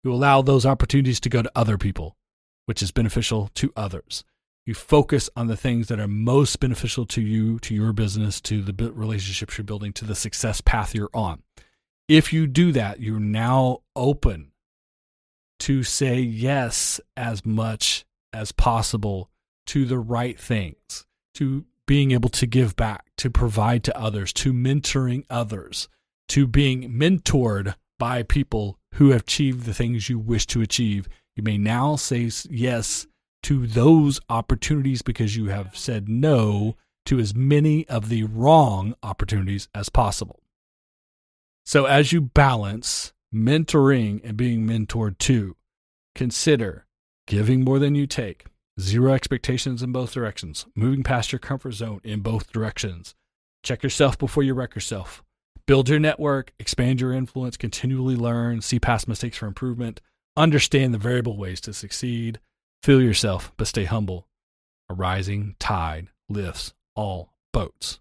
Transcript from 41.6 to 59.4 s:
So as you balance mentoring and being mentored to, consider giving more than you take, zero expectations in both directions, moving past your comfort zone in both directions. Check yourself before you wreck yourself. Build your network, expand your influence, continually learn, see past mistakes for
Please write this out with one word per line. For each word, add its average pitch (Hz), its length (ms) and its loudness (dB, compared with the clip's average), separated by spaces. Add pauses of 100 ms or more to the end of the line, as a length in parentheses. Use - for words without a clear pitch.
So 139 200 4
as 139 260 4
you 170 100 4
balance 123 920 0 (200)
mentoring 131 880 4
and 107 140 -8
being 117 300 0
mentored 110 520 -2
to, 107 360 2 (580)
consider 117 720 0 (420)
giving 110 360 2
more 135 140 4
than 143 160 2
you 143 140 0
take, 104 380 -8 (340)
zero 113 340 2
expectations 127 720 -4
in 123 80 -6
both 127 220 -6
directions, 104 520 -8 (100)
moving 127 280 0
past 123 280 -2
your 127 80 -6
comfort 131 340 -8
zone 107 320 -10
in 107 160 -6
both 110 300 -4
directions. 107 640 -6 (480)
Check - 200 -4
yourself 135 340 2
before 143 260 0
you 135 100 0
wreck 123 220 -6
yourself. - 480 -10 (420)
Build 135 240 4
your 151 100 4
network, 147 580 0
expand 127 440 0
your 127 100 -2
influence, 127 460 -6
continually 127 580 -4
learn, 117 460 -2
see 123 180 -2
past 117 300 0
mistakes 113 280 -6
for 113 80 -10